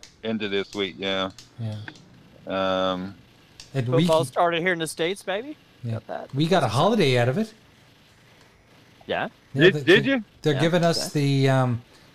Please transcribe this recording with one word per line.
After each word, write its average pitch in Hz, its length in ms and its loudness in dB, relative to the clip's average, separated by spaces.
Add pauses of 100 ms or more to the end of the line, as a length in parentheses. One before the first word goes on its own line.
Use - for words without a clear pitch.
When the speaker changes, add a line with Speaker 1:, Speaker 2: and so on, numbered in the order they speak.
(240)
Speaker 1:
Into 107 260 -4
this 98 260 -4
week, 98 240 -4
yeah. 95 320 -4 (280)
Speaker 2:
Yeah. 107 160 -8 (680)
Speaker 1:
Um, 95 680 -2 (580)
Speaker 2:
And 127 140 -2
we 131 140 2
Speaker 3:
Football 165 180 2
Speaker 2:
can 160 80 0
Speaker 3:
started 170 340 0
here 185 120 0
in 165 60 -4
the 165 80 -4
States, 175 360 -6
baby. 233 320 -8 (280)
Speaker 2:
Yeah. 117 100 -6
Speaker 3:
Got 117 140 -10
that. - 280 -12
Speaker 2:
We 147 120 2
got 175 160 2
a 120 40 0
holiday 147 500 2
out 120 120 2
of 135 80 -2
it. 220 160 -4 (1500)
Speaker 3:
Yeah. 95 220 -4 (240)
Speaker 2:
Yeah, 147 100 4
Speaker 1:
Did, 185 100 8
Speaker 2:
they, 151 100 -4
Speaker 1:
did 185 200 6
Speaker 2:
they, 247 60 0
Speaker 1:
you? 254 140 0 (180)
Speaker 2:
they're 151 140 0
Speaker 3:
Yeah. 104 40 -2
Speaker 2:
giving 165 240 2
us - 320 -2
Speaker 3:
Yeah. 147 60 2
Speaker 2:
the, 135 280 2
um, 127 320 2 (340)